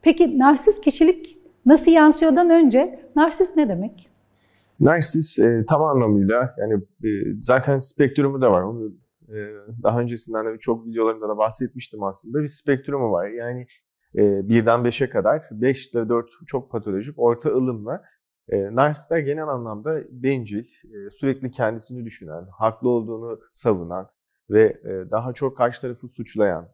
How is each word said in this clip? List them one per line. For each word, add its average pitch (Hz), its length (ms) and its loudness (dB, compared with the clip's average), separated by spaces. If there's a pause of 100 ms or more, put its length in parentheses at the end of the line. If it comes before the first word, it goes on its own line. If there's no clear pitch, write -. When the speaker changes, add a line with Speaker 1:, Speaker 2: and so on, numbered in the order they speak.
Speaker 1:
Peki 330 360 4
narsist 285 420 4
kişilik - 580 0 (280)
nasıl 302 240 8
yansıyordan 320 600 6
önce 320 680 4
narsist 320 400 2
ne 294 120 2
demek? 190 420 -8 (720)
Speaker 2:
Narsist, 156 600 2
e, 113 280 2
tam 156 140 2
anlamıyla 120 760 2
yani, 107 160 -2
e, - 340 -6 (320)
zaten 131 380 2
spektrumu 139 640 0
da 120 120 4
var. 90 100 2
Onu, 110 300 -8 (360)
e, 107 80 -16 (460)
daha 113 180 0
öncesinden 113 460 -6
de 113 60 -6
birçok 113 340 -6
videolarımda 110 420 -2
da 104 80 -6
bahsetmiştim 113 640 -6
aslında. 113 400 -6
Bir 147 60 -6
spektrumu 139 640 -4
var. 90 160 -2
Yani, 120 380 -10 (520)
e, 101 300 0
birden 113 360 2
beşe 120 240 -2
kadar, 117 420 -2
beş 123 380 -4
ile 113 200 -4
dört 117 220 -2 (160)
çok 127 240 -8
patolojik, 110 480 -8
orta 120 320 0
ılımla. 127 520 -4 (460)
E, 101 260 -4
narsistler 147 440 0
genel 151 300 -6
anlamda 123 520 -8 (100)
bencil, 120 540 -6 (200)
e, 104 260 -18
sürekli 135 400 -6
kendisini 117 540 -6
düşünen, 87 400 -16 (140)
haklı 110 300 -2
olduğunu 113 520 -4 (120)
savunan 92 560 -4 (420)
ve, 107 120 6
e, 95 480 -2
daha 120 220 -4
çok 131 240 -6
karşı 123 240 -2
tarafı 123 280 -12
suçlayan 101 640 -4